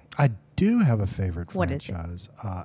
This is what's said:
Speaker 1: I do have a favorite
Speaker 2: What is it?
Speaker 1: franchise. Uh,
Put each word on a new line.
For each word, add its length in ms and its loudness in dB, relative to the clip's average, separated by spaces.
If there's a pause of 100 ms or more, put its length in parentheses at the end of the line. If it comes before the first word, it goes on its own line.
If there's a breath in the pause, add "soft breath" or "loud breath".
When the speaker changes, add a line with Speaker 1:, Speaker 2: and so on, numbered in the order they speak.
(180)
Speaker 1:
I 120 4 (260)
do 240 4
have 200 6
a 60 0
favorite 480 -4
Speaker 2:
What 160 0
is 60 -2 (120)
it? 40 -8
Speaker 1:
franchise. 360 -8 (140)
Uh, 220 -6